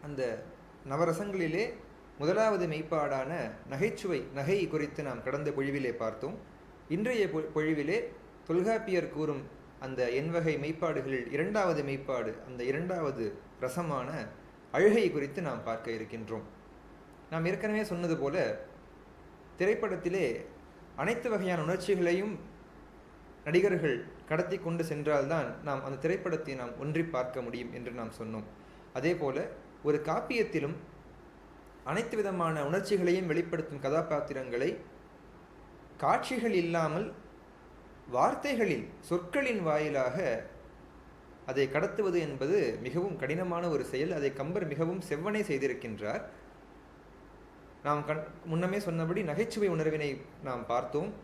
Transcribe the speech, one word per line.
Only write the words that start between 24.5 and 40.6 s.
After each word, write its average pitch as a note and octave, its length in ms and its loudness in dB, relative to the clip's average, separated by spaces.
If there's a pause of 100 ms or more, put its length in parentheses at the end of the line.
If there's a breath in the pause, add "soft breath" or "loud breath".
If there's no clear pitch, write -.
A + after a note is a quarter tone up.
கொண்டு E3 260 -2
சென்றால்தான் D3 800 0
நாம் C#3 200 -2
அந்த C3+ 140 -6
திரைப்படத்தை E3 580 0
நாம் A#2+ 240 -6
ஒன்றி D#3 240 0
பார்க்க C3 380 0
முடியும் A#2+ 320 -6
என்று B2 180 -8
நாம் A#2 200 -6 (100)
சொன்னோம். A2 220 -6 (500 loud breath)
அதே D#3 220 2
போல D3 320 0 (360)
ஒரு D3 220 4
காப்பியத்திலும் E3 680 0 (1080)
அனைத்து A3+ 320 -2
விதமான E3+ 500 2
உணர்ச்சிகளையும் F3+ 640 4
வெளிப்படுத்தும் D#3+ 520 0
கதாபாத்திரங்களை C#3 1000 0 (1200)
காட்சிகள் A3+ 560 2
இல்லாமல் E3+ 600 2 (960)
வார்த்தைகளில், F#3 800 2 (120)
சொற்களின் G#3+ 640 0
வாயிலாக D3 800 2 (1040)